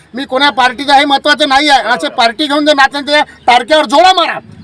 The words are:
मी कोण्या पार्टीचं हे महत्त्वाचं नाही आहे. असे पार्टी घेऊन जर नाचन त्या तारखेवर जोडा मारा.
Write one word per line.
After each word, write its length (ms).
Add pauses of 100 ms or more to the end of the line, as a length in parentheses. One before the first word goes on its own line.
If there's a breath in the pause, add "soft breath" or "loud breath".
(160 soft breath)
मी 100
कोण्या 260
पार्टीचं 420
हे 120
महत्त्वाचं 440
नाही 200
आहे. 140
असे 260
पार्टी 380
घेऊन 200
जर 80
नाचन 320
त्या 160
तारखेवर 640
जोडा 280
मारा. 260 (240)